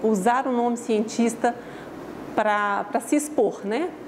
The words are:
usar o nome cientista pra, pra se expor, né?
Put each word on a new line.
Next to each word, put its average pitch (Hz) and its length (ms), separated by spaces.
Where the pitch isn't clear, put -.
usar 220 440
o 262 40
nome 240 260
cientista 233 800
pra, 208 500
pra - 140
se 226 160
expor, 240 500
né? 254 240